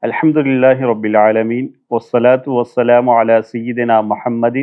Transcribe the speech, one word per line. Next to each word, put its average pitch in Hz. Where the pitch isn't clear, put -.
الحمد 151
لله 131
رب 110
العالمين، 110
والصلاة 123
والسلام 123
على 113
سيدنا 117
محمد 117